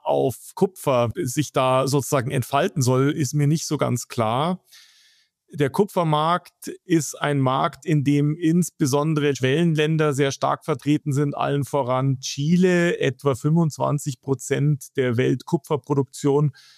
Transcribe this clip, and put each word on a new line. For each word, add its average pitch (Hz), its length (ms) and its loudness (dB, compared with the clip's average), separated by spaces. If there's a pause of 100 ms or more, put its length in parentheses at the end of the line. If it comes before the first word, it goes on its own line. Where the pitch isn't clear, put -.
auf 139 520 -2
Kupfer 127 600 0
sich 151 380 -4
da 131 340 2
sozusagen 135 440 0
entfalten 139 520 0
soll, 131 280 2
ist 147 220 -4
mir 147 140 0
nicht 151 200 0
so 147 120 -2
ganz 123 300 -2
klar. 131 540 -2 (880)
Der 143 160 0
Kupfermarkt 165 1000 0 (160)
ist 165 360 0
ein 143 200 0
Markt, 139 440 -2
in 151 200 2
dem 143 320 2
insbesondere 156 1000 0
Schwellenländer 151 800 0
sehr 139 160 0
stark 139 340 -4
vertreten 147 480 -2
sind, 143 240 -2
allen 139 280 -2
voran 131 560 -2
Chile. 175 800 0
Etwa 139 340 -2
fünfundzwanzig 147 840 -2
Prozent 135 760 -2
der 127 200 0
Weltkupferproduktion 139 1400 0 (240)